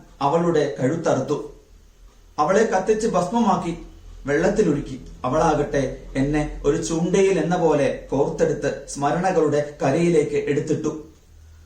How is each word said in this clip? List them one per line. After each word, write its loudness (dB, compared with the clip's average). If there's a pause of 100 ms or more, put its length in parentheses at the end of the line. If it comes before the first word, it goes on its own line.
(220)
അവളുടെ 2
കഴുത്തറുത്തു, -2 (880)
അവളെ 4
കത്തിച്ച് 0
ഭസ്മമാക്കി, 0 (480)
വെള്ളത്തിലൊഴുക്കി. 0 (200)
അവളാകട്ടെ 0 (140)
എന്നെ -2
ഒരു 2
ചൂണ്ടയിൽ 2
എന്ന 0
പോലെ 2
കോർത്തെടുത്ത് -2
സ്മരണകളുടെ 0
കരയിലേക്ക് 2
എടുത്തിട്ടു." -2 (580)